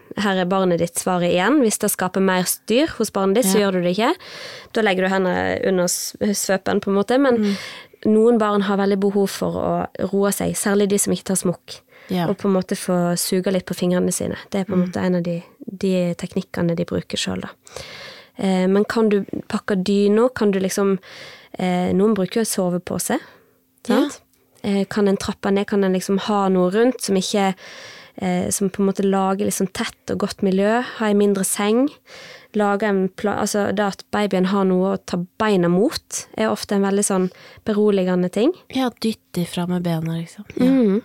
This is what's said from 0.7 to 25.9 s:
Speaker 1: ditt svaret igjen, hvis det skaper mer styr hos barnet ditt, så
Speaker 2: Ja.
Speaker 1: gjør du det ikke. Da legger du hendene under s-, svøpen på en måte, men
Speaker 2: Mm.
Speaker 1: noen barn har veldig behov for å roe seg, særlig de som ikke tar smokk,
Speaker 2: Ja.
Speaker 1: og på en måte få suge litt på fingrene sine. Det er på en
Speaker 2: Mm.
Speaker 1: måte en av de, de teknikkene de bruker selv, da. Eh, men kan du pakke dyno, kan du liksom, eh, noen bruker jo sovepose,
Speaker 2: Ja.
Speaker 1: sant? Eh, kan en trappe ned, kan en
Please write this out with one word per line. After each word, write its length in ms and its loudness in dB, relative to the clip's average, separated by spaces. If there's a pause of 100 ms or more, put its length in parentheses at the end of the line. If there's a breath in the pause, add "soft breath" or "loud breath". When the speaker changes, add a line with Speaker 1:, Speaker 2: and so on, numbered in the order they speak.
Speaker 1:
ditt 160 -2
svaret 380 0
igjen, 280 4
hvis 180 2
det 120 0
skaper 320 -2
mer 220 2
styr 420 0 (120)
hos 120 -2
barnet 260 0
ditt, 100 2
så 120 2
Speaker 2:
Ja. 80 4
Speaker 1:
gjør 60 0
du 100 0
det 140 0
ikke. 180 2 (580 loud breath)
Da 100 0
legger 200 2
du 60 2
hendene 580 0
under 180 2
s-, 360 -4
svøpen 600 0
på 80 -6
en 60 2
måte, 260 2
men 180 4
Speaker 2:
Mm. 180 0 (500 loud breath)
Speaker 1:
noen 320 6
barn 240 2
har 140 0
veldig 240 2
behov 280 2
for 260 -4
å 580 -4
roe 180 2
seg, 240 -2
særlig 360 2
de 80 2
som 140 0
ikke 120 -4
tar 120 -2
smokk, 440 -4 (300 loud breath)
Speaker 2:
Ja. 180 0
Speaker 1:
og 100 -2
på 60 -18
en 100 4
måte 220 0
få 420 0
suge 340 0
litt 140 -2
på 80 -4
fingrene 380 0
sine. 240 -4 (140)
Det 100 -2
er 40 -2
på 100 -4
en 100 4
Speaker 2:
Mm. 80 -4
Speaker 1:
måte 100 -2
en 140 2
av 80 0
de, 180 -4 (360)
de 360 0
teknikkene 640 -4
de 80 -2
bruker 340 -6
selv, 240 -4
da. 60 -10 (880 loud breath)
Eh, 300 2
men 160 4
kan 240 2
du 160 2 (240)
pakke 340 -2
dyno, 500 4
kan 200 0
du 80 0
liksom, 380 0 (600 loud breath)
eh, 340 0
noen 220 4
bruker 260 0
jo 40 2
sovepose, 720 -2 (720 loud breath)
Speaker 2:
Ja. 200 2
Speaker 1:
sant? 120 -12 (440)
Eh, 240 0
kan 200 0
en 80 2
trappe 360 -4
ned, 140 0
kan 160 0
en 100 2